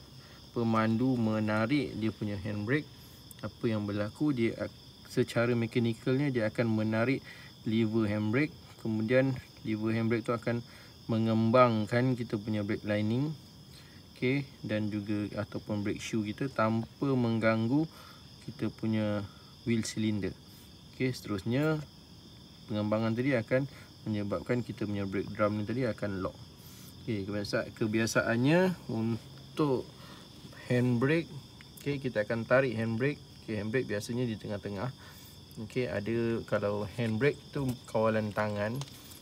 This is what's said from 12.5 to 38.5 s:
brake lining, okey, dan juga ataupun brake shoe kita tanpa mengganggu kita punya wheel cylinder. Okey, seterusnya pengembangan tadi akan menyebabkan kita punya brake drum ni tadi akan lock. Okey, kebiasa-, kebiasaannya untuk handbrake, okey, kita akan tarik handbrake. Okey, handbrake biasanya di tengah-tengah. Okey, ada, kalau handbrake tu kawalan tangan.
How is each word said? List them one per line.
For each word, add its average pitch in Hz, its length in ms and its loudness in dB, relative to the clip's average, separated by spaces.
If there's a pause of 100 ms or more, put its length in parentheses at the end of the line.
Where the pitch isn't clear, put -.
brake 104 240 -2
lining, 110 480 2 (800)
okey, 135 320 0 (160)
dan 107 320 -2
juga 104 480 -2
ataupun 104 400 -4
brake 101 240 -2
shoe 113 160 -2
kita 107 320 -4
tanpa 113 560 0
mengganggu 117 800 2 (560)
kita 110 240 -4
punya 107 560 0 (400)
wheel 117 160 2
cylinder. 107 560 -2 (560)
Okey, 131 160 0
seterusnya 127 720 0 (880)
pengembangan 107 480 0
tadi 131 160 2
akan 127 320 2 (400)
menyebabkan 104 560 -2
kita 107 240 -6
punya 101 240 -2
brake 98 240 -2
drum 104 240 2
ni 107 80 0
tadi 120 240 0
akan 101 320 -4
lock. - 160 -4 (640)
Okey, 104 240 -2
kebiasa-, 104 480 -2
kebiasaannya 120 1200 2
untuk 117 960 -2 (800)
handbrake, 127 640 2 (480)
okey, 143 240 -4
kita - 240 0
akan 113 160 -2
tarik 127 320 4
handbrake. 117 400 0 (320)
Okey, 104 160 -4
handbrake 113 240 0
biasanya 117 400 -2
di 110 80 -4
tengah-tengah. 101 560 -6 (720)
Okey, 127 240 -4
ada, 113 560 -2
kalau 104 400 0 (160)
handbrake 117 480 2
tu 143 160 -4 (240)
kawalan 110 400 2
tangan. 104 480 -2 (460)